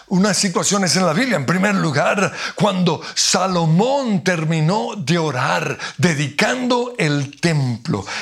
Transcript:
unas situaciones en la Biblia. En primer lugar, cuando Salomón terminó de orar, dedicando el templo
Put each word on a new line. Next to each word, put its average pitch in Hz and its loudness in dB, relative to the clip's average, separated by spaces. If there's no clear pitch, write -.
unas 190 2
situaciones 185 0
en 185 2
la 156 2
Biblia. 240 0
En 143 -2
primer 185 2
lugar, 175 0
cuando 180 2
Salomón 190 2
terminó 170 0
de 170 0
orar, 151 -2
dedicando 240 0
el 143 -2
templo 123 0